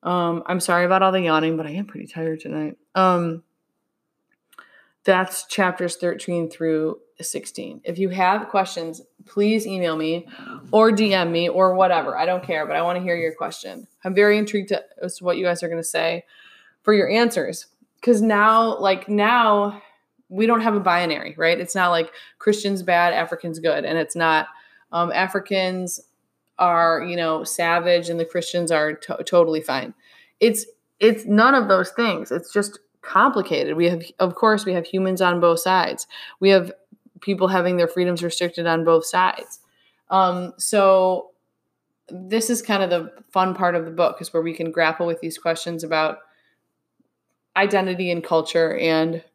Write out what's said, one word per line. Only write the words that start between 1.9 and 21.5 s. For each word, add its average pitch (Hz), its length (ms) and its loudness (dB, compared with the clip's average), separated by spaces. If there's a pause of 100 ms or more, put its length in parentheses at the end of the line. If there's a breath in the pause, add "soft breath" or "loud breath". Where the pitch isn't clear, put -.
tired 160 340 -8
tonight. 151 360 -8 (180)
Um, 175 480 0 (1600 loud breath)
that's 185 420 0
chapters 180 500 -2
thirteen 175 520 -4
through 160 500 -4 (220)
sixteen. - 640 -12
If 170 140 -8
you 190 100 -2
have 190 400 0
questions, 170 540 -4 (240)
please 208 400 0
email 180 300 -4
me 160 300 -4 (460 loud breath)
or 220 200 6
D 208 220 2
M 175 160 0
me 170 180 0
or 185 260 2
whatever. 170 440 2
I 165 80 0
don't 180 160 -2
care, 156 240 -4
but 156 80 -6
I 160 80 0
wanna 175 180 -2
hear 175 140 -2
your 165 200 -4
question. - 520 -12 (160)
I'm 190 120 -6
very 208 220 6
intrigued 208 340 -2
to, 196 120 -2 (180)
as 180 180 -10
to 180 60 -18
what 175 120 0
you 185 80 -4
guys 175 180 -2
are 175 60 -6
gonna 165 160 -6
say 165 400 -4 (580 soft breath)
for 208 100 2
your 196 160 4
answers. 208 580 0 (360)
'Cause 240 180 4
now, 220 580 4
like, 190 300 0
now 208 760 2 (480 loud breath)
we 196 160 0
don't 226 160 2
have 220 120 0
a 202 60 0
binary, 175 560 0
right? 165 240 2